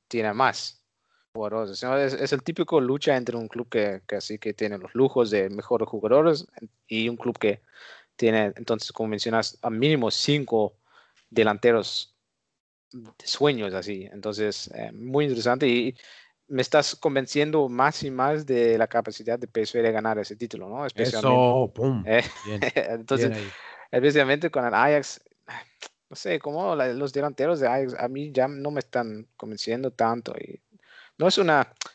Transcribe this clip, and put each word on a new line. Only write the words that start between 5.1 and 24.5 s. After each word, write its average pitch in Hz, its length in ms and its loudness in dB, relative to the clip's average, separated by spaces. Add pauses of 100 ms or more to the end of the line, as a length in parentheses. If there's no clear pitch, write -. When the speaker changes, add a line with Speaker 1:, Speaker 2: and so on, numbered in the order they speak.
Speaker 1:
de 98 180 2
mejores 107 400 -2
jugadores 139 580 4 (420)
y 113 200 -2
un 120 80 -4
club 120 220 -4
que 104 240 0 (540)
tiene, 110 400 2
entonces, 113 360 -4
como 113 160 -6
mencionas, 110 540 -2
a 117 80 -4
mínimo 120 400 2
cinco 117 680 0 (540)
delanteros 107 840 2 (800)
de 113 340 -20
sueños 120 460 0
así. 95 400 -8
Entonces, 104 600 -6
eh, 113 180 -10
muy 127 340 -2
interesante 123 420 2
y 123 260 0 (540)
me 131 140 0
estás - 320 2
convenciendo 147 720 0
más 131 360 0
y 139 60 -6
más 143 360 -2
de 120 320 4
la 110 80 2
capacidad 113 500 -2
de 120 120 -8
P 113 140 -2
S 107 140 -6
V 120 60 2
de 113 100 4
ganar 110 260 -2
ese 104 180 -6
título, 107 320 -10
¿no? 131 180 -8
Especialmente, 127 500 2
Speaker 2:
Eso, 127 380 4
pum. 120 320 0
Speaker 1:
eh, 113 160 6 (240)
Speaker 2:
Bien, 107 140 -4
Speaker 1:
<laughs> 117 400 -2
entonces, 120 300 0
Speaker 2:
bien 107 120 -6
ahí. 98 80 -10 (400)
Speaker 1:
especialmente 143 580 2
con 135 160 -2